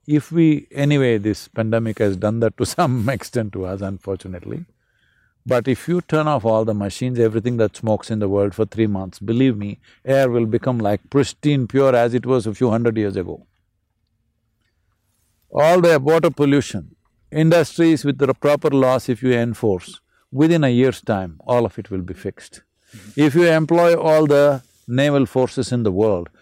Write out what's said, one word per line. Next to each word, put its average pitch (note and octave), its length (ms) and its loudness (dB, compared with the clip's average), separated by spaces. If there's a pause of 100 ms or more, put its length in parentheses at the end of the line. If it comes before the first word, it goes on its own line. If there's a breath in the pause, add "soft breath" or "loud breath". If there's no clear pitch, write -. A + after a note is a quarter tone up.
if D3 240 -2
we, D#3+ 400 2
anyway, C#3 480 0
this G#2 280 -4
pandemic A2+ 520 -4
has G2+ 180 0
done G#2+ 240 -2
that A2+ 160 -2
to A#2+ 80 -2
<laughs> - 120 -8
some B2+ 320 0
extent A2 440 -6
to F#2+ 120 -8
us, G2 160 -8
unfortunately. F#2+ 840 -10 (800)
But B2 220 0
if - 200 -2
you F3 140 -2
turn D#3 260 -2
off C3 180 -2
all A2 200 2
the A2 80 -4
machines, G#2 460 -6
everything A2+ 380 0
that A2 180 0
smokes G#2+ 360 -4
in G#2+ 80 -4
the G#2 100 -2
world G2+ 240 0
for A2 120 -2
three A2 220 -2
months, F#2+ 320 -6
believe A#2 380 0
me, G2+ 220 -10 (240 soft breath)
air C3+ 260 0
will A#2 160 0
become A#2 340 -2
like G#2 300 -2
pristine, C#3 580 -2
pure C3+ 280 2
as A#2+ 180 2
it B2 120 -2
was A#2+ 200 0
a A2 80 -6
few B2 160 0
hundred A#2 280 0
years G2+ 180 -2
ago. F2 320 -8 (2000)
All E3+ 300 2
the E3 180 4
water D#3+ 300 2
pollution, C#3 640 -2 (360)
industries D#3+ 720 2
with C#3 120 -2
the C3+ 160 0
proper D3 360 0
laws, C3 400 0
if B2 140 -4
you B2+ 100 2
enforce, A2+ 640 -4 (320)
within D#3+ 320 2
a C3 60 2
year's B2 320 2
time, F#2+ 440 -6
all A#2+ 200 0
of G#2 140 -8
it G2+ 100 -14
will F#2+ 120 -6
be F2+ 120 -12
fixed. - 480 -14 (540 loud breath)
If C#3+ 200 2
you F3 100 4
employ E3 500 4
all D#3 320 2
the C#3+ 340 4 (260)
naval C#3 380 2
forces B2+ 460 -2
in A#2+ 120 -2
the G#2 80 0
world, F#2+ 380 0 (120)